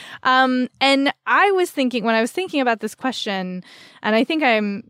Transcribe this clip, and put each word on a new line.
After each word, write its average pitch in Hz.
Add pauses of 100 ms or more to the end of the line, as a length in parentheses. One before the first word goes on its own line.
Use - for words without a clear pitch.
(240)
Um, 254 (100)
and 277 (140)
I 330
was 359
thinking, 247
when 226
I 226
was 240
thinking 349
about 233
this -
question, 185 (380)
and 214
I 226
think 311
I'm, 214